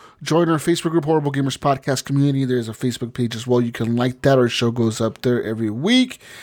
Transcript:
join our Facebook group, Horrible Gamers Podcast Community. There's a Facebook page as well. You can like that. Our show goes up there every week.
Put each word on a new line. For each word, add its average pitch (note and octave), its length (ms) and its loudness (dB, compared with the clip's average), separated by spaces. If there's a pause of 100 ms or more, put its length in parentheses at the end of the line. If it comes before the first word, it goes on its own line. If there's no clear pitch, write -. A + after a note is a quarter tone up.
(220)
join D#3+ 260 2
our D#3+ 100 2
Facebook E3+ 340 -2
group, D#3+ 120 2
Horrible D3+ 280 0
Gamers C3+ 260 -2
Podcast C#3 460 -2
Community. C#3 420 2
There's B2 240 -2
a - 20 -6
Facebook A#2 400 -4
page A2+ 240 -4
as A2+ 100 -10
well. B2 140 2
You A#2 120 0
can A#2 240 -2
like B2 260 -2
that. C#3 160 4
Our A#2+ 100 4
show A#2 220 0
goes A#2 300 -2
up A2+ 220 -4
there B2 220 0
every A2 240 -4
week. A3+ 520 0 (220)